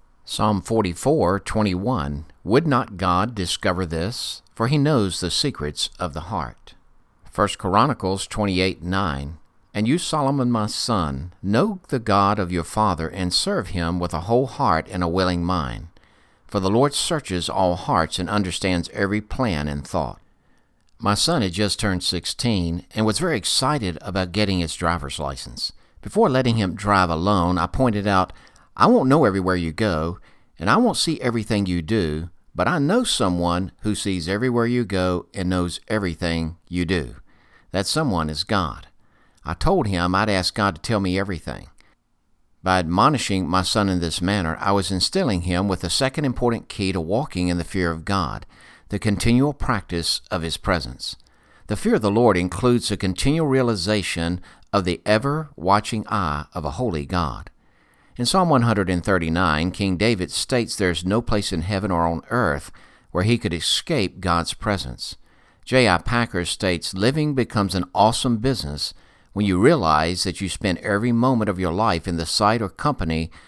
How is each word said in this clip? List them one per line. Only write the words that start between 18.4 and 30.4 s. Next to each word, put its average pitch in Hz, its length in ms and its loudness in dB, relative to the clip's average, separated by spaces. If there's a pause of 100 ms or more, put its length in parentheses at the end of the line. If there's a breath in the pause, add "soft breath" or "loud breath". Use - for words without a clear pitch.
every 101 260 0
plan 92 480 -4
and 71 180 -6
thought." 71 360 -4 (800)
My 101 140 0
son 151 300 0
had 95 80 0
just 101 280 -2
turned 95 220 0
sixteen 87 840 -2 (120)
and 110 100 2
was 110 140 2
very 165 180 0
excited 113 640 -2
about 92 300 -4
getting 98 260 2
his 82 160 -2
driver's 82 460 -2
license. 69 520 -8 (300 soft breath)
Before 214 260 2
letting 127 280 2
him 98 180 0
drive 98 380 4
alone, 90 480 2
I 82 80 0
pointed 104 400 0
out, 95 260 2 (420 soft breath)
"I 135 120 4
won't 214 200 6
know 143 160 6
everywhere 95 320 2
you 85 160 0
go, 85 460 0 (400 soft breath)